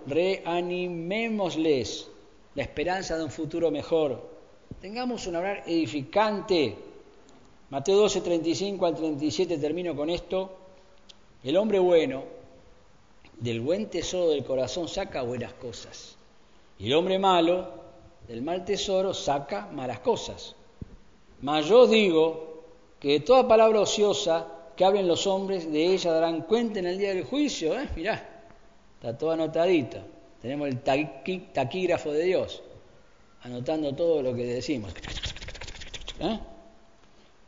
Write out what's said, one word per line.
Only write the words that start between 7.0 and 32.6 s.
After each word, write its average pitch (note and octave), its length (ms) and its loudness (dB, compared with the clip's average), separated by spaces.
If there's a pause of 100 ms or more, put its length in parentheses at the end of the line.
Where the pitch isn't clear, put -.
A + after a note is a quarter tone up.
Mateo C#3 260 2
doce, G3 260 4
treinta E3+ 280 0
y D#3+ 60 2
cinco F#3+ 320 0
al D#3+ 80 0
treinta D#3 280 -4
y D3+ 60 0
siete, F3 300 0
termino D#3 360 -2
con D3 140 -2
esto. - 480 -4 (840)
El C3+ 140 0
hombre G#3 200 4
bueno, D#3 460 4 (1160)
del A#2 220 -4
buen F#3+ 260 -2
tesoro F3 440 0
del C#3 120 0
corazón C3 440 -2
saca F3 340 -6
buenas A#2+ 320 -6
cosas. - 640 -16 (640)
Y G2 80 -8
el C3+ 80 2
hombre F#3+ 240 2
malo, F3+ 500 4 (580)
del A#2 140 -10
mal F3+ 240 -6
tesoro, F#3+ 480 0
saca F#3+ 540 -4
malas B2+ 320 -8
cosas. - 560 -4 (840)
Mas D3+ 260 0
yo A#3 140 10
os A3+ 80 10
digo E3 760 4 (340)
que C#3+ 120 -2
de D3 100 4
toda B3 260 6
palabra A3 360 6
ociosa F3+ 680 2 (280)
que F3+ 100 4
hablen G3 200 4
los E3 220 2
hombres, F#3+ 440 -2
de E3 220 4
ella F3 200 0
darán E3 300 0
cuenta A3 360 0
en F3+ 80 -2
el F3+ 100 -2
día G3 160 0
del F3 120 -4
juicio. A#3+ 520 0
¿Eh? C#4 160 -6
Mirá, - 540 -6 (480)
está A#2+ 220 -8
todo D#3+ 140 0
anotadito. D#3+ 680 2 (420)
Tenemos C#3+ 280 -4
el B2 120 -4
taqui-, D3+ 680 -2
taquígrafo D#3 640 -2
de D#3 100 2
Dios, D#3+ 400 0 (800)